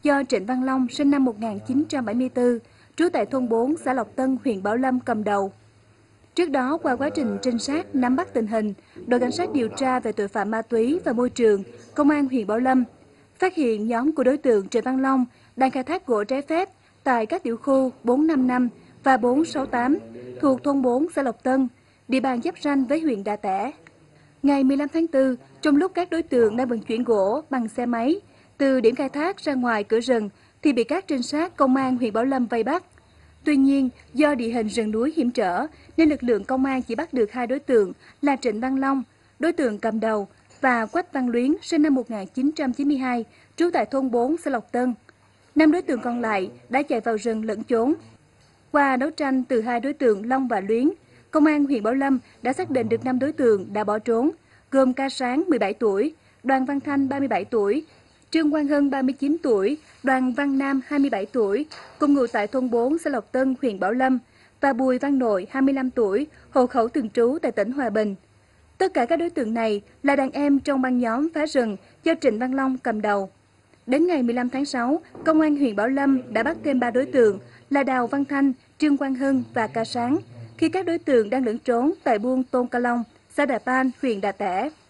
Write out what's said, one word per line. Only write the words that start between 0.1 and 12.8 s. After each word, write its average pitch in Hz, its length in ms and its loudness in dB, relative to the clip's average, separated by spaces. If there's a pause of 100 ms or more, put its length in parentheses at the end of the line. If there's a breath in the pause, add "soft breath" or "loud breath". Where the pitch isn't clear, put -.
Trịnh 208 220 -2
Văn 254 180 -2
Long, 262 260 0
sinh 285 220 2
năm 277 140 4
một 214 140 -2
nghìn 214 280 -6
chín 269 220 0
trăm 269 160 -4
bảy 208 100 -4
mươi 254 140 0
tư, 247 300 0 (360 soft breath)
trú 339 140 2
tại 247 160 0
thôn 254 240 -4
bốn, 240 280 0
xã 262 160 -4
Lộc 226 220 -4
Tân, 262 280 0
huyện 202 200 -2
Bảo 208 140 0
Lâm 254 220 0
cầm 220 240 -4
đầu. 202 280 0 (840)
Trước 339 140 0
đó, 269 340 0
qua 262 120 0
quá 277 140 -2
trình 220 320 -2
trinh 233 180 -2
sát, 302 360 -6
nắm 254 200 2
bắt 349 180 -4
tình 226 140 0
hình, 214 260 -2 (340 loud breath)
đội 247 120 2
cảnh 247 120 0
sát - 220 -4
điều 247 140 0
tra 254 320 -2
về 220 120 -6
tội 208 160 -4
phạm 202 240 -4
ma 226 100 -2
túy 240 440 0
và 285 80 0
môi 247 160 0
trường, 208 340 2 (320 loud breath)
công 294 140 4
an 294 180 2
huyện 247 200 -2
Bảo 214 120 0
Lâm 262 240 4 (560 soft breath)